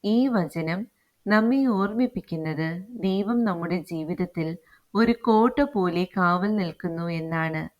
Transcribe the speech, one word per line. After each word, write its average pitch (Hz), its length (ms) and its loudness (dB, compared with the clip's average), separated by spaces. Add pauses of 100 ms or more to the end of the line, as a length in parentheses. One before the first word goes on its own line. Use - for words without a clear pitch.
ഈ 214 140 2 (100)
വചനം 170 540 -2 (440)
നമ്മെ 220 420 4
ഓർമ്മിപ്പിക്കുന്നത് 190 1000 -2 (320)
ദൈവം 196 420 0
നമ്മുടെ 175 400 -2
ജീവിതത്തിൽ 165 640 -4 (440)
ഒരു 233 280 4
കോട്ട 226 400 4
പോലെ 185 440 0
കാവൽ 180 500 0
നിൽക്കുന്നു 170 540 -4
എന്നാണ്. 160 540 -4 (160)